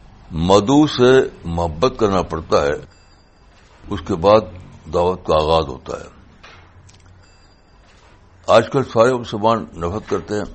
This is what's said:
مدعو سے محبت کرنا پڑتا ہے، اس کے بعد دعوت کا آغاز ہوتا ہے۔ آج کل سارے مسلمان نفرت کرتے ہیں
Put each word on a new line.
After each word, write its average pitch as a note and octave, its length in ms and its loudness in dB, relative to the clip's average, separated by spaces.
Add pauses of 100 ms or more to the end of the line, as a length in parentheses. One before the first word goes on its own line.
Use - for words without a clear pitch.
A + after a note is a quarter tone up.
(300)
مدعو G2+ 560 4
سے B2+ 420 4 (160)
محبت E2+ 540 -4
کرنا G2 240 0
پڑتا D#2+ 400 -2
ہے، C#2+ 100 0 (1160)
اس G2 180 -8
کے G#2 80 -6
بعد G2 260 4 (540)
دعوت F2+ 320 -2
کا E2 80 0
آغاز D#2 340 2
ہوتا C2 320 -14
ہے۔ - 80 -20 (2500)
آج A2+ 260 4
کل C#3 100 0
سارے A#2+ 300 2
مسلمان A2+ 520 -2 (120)
نفرت F2 340 -8
کرتے G2+ 240 -6
ہیں G#2 100 -4 (100)